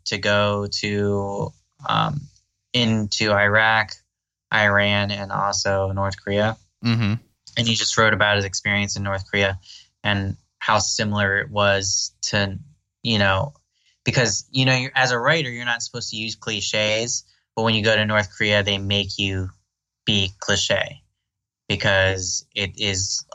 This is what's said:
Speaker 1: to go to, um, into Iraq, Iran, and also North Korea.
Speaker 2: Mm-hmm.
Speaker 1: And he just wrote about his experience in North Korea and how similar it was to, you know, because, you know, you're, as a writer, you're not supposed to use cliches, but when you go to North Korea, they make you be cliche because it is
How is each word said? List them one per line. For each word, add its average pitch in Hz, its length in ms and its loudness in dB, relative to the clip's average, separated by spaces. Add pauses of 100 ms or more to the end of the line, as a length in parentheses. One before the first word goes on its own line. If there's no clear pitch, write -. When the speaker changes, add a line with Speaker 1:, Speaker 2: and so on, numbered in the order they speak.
Speaker 1:
to 110 120 -4
go 104 480 2
to, 101 840 -2 (360)
um, - 320 0 (520)
into 110 600 2
Iraq, 107 600 4 (600)
Iran, 101 580 4
and 101 220 -6
also 98 600 0
North 98 300 -4
Korea. 104 340 0 (280)
Speaker 2:
Mm-hmm. 113 300 2 (420)
Speaker 1:
And 117 120 0
he 113 60 2
just 107 220 -2
wrote 110 180 4
about 104 220 2
his 98 80 0
experience 101 520 -2
in 101 60 -4
North 98 280 -6
Korea 98 280 0 (440)
and 98 340 -2 (220)
how 107 200 2
similar 104 600 0
it - 120 -4
was 98 640 0 (100)
to, 98 360 -2 (440)
you 113 160 0
know, 98 360 2 (500)
because, 117 460 0
you 131 140 0
know, 131 120 4
you're, 127 180 -4
as 131 160 2
a 120 80 0
writer, 135 320 0
you're 120 140 -8
not 117 180 -4
supposed - 280 -10
to 117 60 -10
use 110 200 -8
cliches, 110 880 -2 (320)
but 113 60 -2
when 113 120 2
you 107 80 0
go 110 140 4
to 107 100 2
North 104 300 0
Korea, 104 260 2
they 101 160 -2
make 101 400 -2
you 95 320 -2 (540)
be 98 340 0
cliche - 640 -2 (680)
because 95 840 0
it 98 240 -6
is 98 460 -2 (100)